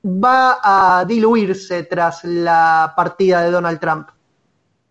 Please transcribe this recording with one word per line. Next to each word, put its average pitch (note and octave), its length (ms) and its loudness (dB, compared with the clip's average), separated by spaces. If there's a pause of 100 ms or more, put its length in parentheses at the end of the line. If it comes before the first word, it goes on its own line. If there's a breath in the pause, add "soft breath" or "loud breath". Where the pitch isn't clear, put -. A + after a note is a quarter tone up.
va B3 580 0
a F#3 420 4
diluirse G3+ 800 -2
tras E3+ 380 -4
la E3 720 0
partida F3 480 0
de E3+ 80 0
Donald F3 300 -4
Trump. D#3 280 -6 (840)